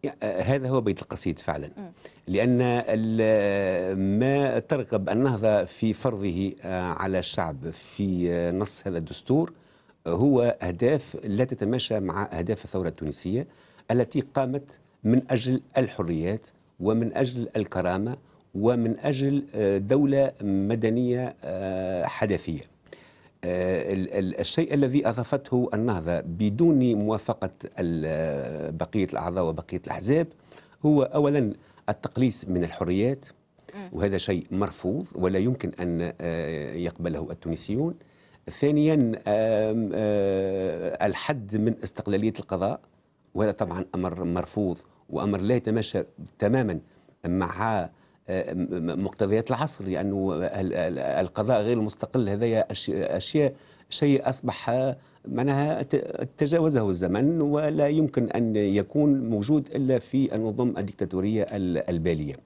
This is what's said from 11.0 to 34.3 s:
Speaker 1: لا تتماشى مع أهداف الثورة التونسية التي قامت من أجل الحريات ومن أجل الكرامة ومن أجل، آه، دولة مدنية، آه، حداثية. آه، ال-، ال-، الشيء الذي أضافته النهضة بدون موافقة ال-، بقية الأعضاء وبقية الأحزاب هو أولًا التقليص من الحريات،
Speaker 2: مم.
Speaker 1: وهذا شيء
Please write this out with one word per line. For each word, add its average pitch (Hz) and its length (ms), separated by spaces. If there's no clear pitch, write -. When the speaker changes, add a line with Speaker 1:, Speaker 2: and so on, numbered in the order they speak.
Speaker 1:
لا 104 200
تتماشى 113 560
مع 95 340
أهداف 87 320
الثورة 92 220
التونسية 90 600
التي 123 300
قامت 135 580
من 123 260
أجل 127 320
الحريات 90 720
ومن 110 380
أجل 123 380
الكرامة 95 640
ومن 117 440
أجل، 139 440
آه، 101 220
دولة 135 540
مدنية، 113 1000
آه، 92 600
حداثية. 85 680
آه، 90 500
ال-، 95 200
ال-، 95 260
الشيء - 340
الذي 139 360
أضافته 123 640
النهضة 90 460
بدون 117 760
موافقة 104 540
ال-، 78 920
بقية 87 420
الأعضاء 87 300
وبقية 80 420
الأحزاب 135 420
هو 147 180
أولًا 143 500
التقليص - 560
من 90 180
الحريات، 98 600
Speaker 2:
مم. 202 160
Speaker 1:
وهذا 95 260
شيء 90 340